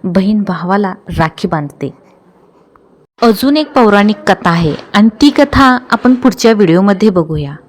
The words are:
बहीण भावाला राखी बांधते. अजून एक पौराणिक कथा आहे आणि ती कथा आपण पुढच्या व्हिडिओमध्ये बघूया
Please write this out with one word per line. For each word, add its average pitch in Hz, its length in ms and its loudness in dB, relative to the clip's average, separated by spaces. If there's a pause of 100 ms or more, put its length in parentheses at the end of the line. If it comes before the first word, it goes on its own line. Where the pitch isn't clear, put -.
बहीण 196 400 -2
भावाला 185 500 -4 (240)
राखी 160 300 -4
बांधते. 147 500 -8 (1200)
अजून 247 360 0
एक 302 160 -6
पौराणिक 208 580 2
कथा 185 180 0
आहे 165 240 0 (200)
आणि 214 160 4 (120)
ती 294 80 4
कथा 269 480 2 (120)
आपण 247 240 0
पुढच्या 240 400 0
व्हिडिओमध्ये 202 560 2
बघूया 156 460 -4 (140)